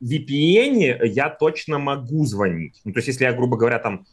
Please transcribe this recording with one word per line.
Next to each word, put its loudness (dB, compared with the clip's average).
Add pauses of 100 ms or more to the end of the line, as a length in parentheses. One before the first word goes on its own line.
в -10
V -4
P -8
N 4 (140)
я 0
точно -2
могу -2
звонить. -4
Ну, -8
то -4
есть -2
если -2
я, 2
грубо 0
говоря, 2
там, -6